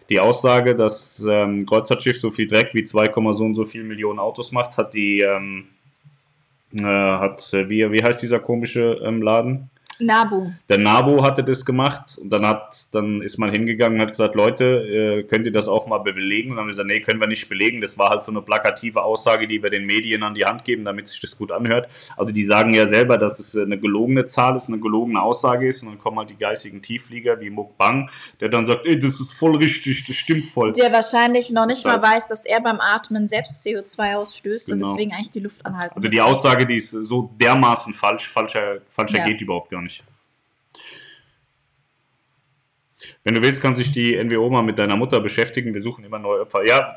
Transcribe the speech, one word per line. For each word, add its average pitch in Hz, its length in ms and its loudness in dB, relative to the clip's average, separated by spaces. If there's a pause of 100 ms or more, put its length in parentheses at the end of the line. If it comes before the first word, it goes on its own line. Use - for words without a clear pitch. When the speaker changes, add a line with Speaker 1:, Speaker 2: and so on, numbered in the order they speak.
Speaker 1:
Die 98 100 4
Aussage, 123 560 4
dass, 110 480 -2
ähm, 104 360 2
ein 98 80 -4
Kreuzfahrtschiff 120 520 0
so 110 120 -4
viel 107 160 -2
Dreck 110 260 2
wie 113 100 0
zwei 107 240 2
Komma 110 260 0
so 110 120 0
und 110 100 0
so 110 100 0
viel 113 180 -12
Millionen 107 360 -6
Autos 117 320 -6
macht, 120 240 -2
hat 107 200 -2
die... 101 240 0
Ähm, 98 480 -2 (1120)
äh, 104 40 -4
hat, 98 680 0
äh, 95 160 0
wie, 107 220 2
wie 110 120 4
heißt 120 200 0
dieser 117 160 0
komische, 117 640 -2
ähm, 113 180 -2
Laden? 117 480 0 (300)
Speaker 2:
nabu. 214 500 2 (200)
Speaker 1:
Der 101 100 6
nabu 127 420 6
hatte 135 220 4
das 131 220 0
gemacht 135 520 -2
und 101 140 -12
dann 104 140 4
hat, - 480 -2
dann 104 280 -2
ist 101 160 -10
man 107 140 0
hingegangen 113 480 2
und - 20 2
hat 107 80 2
gesagt, 107 240 0
„Leute, 120 320 2
äh, 107 580 2
könnt 110 220 0
ihr 113 60 -2
das 104 160 0
auch 107 200 0
mal 107 120 0
belegen?“ 101 500 -2
Und 123 60 -8
dann 110 80 -6
haben 107 40 -6
wir 104 40 -6
gesagt, 101 160 -6
„Nee, 107 120 0
können 110 220 -2
wir 107 60 2
nicht 110 200 -6
belegen.“ 110 320 -2
Das 101 180 -8
war 101 120 4
halt 101 140 0
so 110 80 -12
eine 104 100 -6
plakative 110 600 -2
Aussage, 110 440 0
die 107 140 -4
wir 104 80 -2
den 101 160 -4
Medien 107 380 -2
an 104 100 -4
die 101 120 -2
Hand 117 200 -2
geben, 110 180 -4
damit 101 240 -8
sich - 140 -16
das - 160 -14
gut 101 140 -10
anhört. 117 360 0 (300)
Also 107 160 -4
die 107 100 0
sagen 110 300 4
ja 107 140 6
selber, 117 300 4
dass - 220 -2
es, - 160 -16
äh, 107 60 0
eine 101 180 -4
gelogene 117 460 0
Zahl 127 300 2
ist, 127 120 -6
eine 110 120 -6
gelogene 110 420 -2
Aussage 123 460 0
ist 127 160 -4
und 110 60 -18
dann 104 100 -18
kommen 110 180 -6
halt 107 140 -10
die 104 60 -20
geistigen 104 440 -8
Tiefflieger 117 580 -6
wie 104 120 -12
Mukbang, 107 580 -2 (320)
der 110 80 -2
dann 117 160 2
sagt, 117 200 0
„Ey, 160 120 4
das 131 240 -2
ist 127 100 -10
voll 160 260 2
richtig, 147 480 -2
das 131 100 -8
stimmt 160 320 -2
voll.“ 110 260 0
Speaker 2:
Der 240 180 4
wahrscheinlich 240 600 2
noch 226 160 2
nicht 254 180 -4
Speaker 1:
Deshalb 226 160 2
Speaker 2:
mal 220 140 4
weiß, 233 120 -2
dass - 180 -8
er 226 160 0
beim 233 200 0
Atmen 214 480 0
selbst - 320 -6
C 208 160 -4
O 196 60 -8
zwei 202 340 -4
ausstößt 208 540 -8
und 202 80 -2
Speaker 1:
Genau. 196 120 -2
Speaker 2:
deswegen 208 220 -4
eigentlich 208 180 -10
die 220 80 -10
Luft 208 260 -12
anhalten 180 300 -8
Speaker 1:
Also 196 140 -4
die 110 80 2
Speaker 2:
muss. 110 80 6
Speaker 1:
Aussage, 131 400 4
die 120 100 0
ist 110 140 -4
so 113 500 -4
dermaßen 120 540 4
falsch, 104 340 -2
falscher, 104 520 -2 (100)
falscher 107 300 -2
Speaker 2:
Ja. 98 60 -2
Speaker 1:
geht 104 160 -2
überhaupt 92 280 -4
gar 90 120 -10
nicht. - 220 -14 (3250)
Wenn 113 100 2
du 113 60 2
willst, 135 200 2
kann 131 140 2
sich 123 160 0
die 120 240 0
N 113 140 -2
W 117 80 0
O 117 120 2
mal 123 140 2
mit 110 160 -2
deiner 101 160 2
Mutter 120 240 0
beschäftigen. 117 540 -2
Wir 101 80 -6
suchen 113 240 -10
immer 107 140 -12
neue 101 220 -2
Opfer. 101 240 -2
Ja, 131 320 2